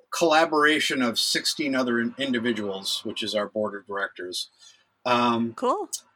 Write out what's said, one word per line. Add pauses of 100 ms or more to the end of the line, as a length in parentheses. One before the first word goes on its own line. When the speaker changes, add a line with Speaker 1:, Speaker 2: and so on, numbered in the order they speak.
(160)
Speaker 1:
collaboration
of
sixteen
other
in-,
individuals,
which
is
our
board
of
directors. (560)
Um,
Speaker 2:
Cool. (260)